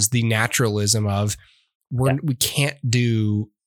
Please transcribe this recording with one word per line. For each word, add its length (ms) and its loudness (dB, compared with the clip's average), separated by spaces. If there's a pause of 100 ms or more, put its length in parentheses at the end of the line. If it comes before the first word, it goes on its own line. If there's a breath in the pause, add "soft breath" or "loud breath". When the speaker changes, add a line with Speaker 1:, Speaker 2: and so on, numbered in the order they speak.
(120)
Speaker 1:
the 120 0
naturalism 840 0
of 300 0 (560 soft breath)
we're, 180 0
Speaker 2:
Yeah. 120 0
Speaker 1:
we 120 0
can't 420 -2 (120)
do 600 2 (180)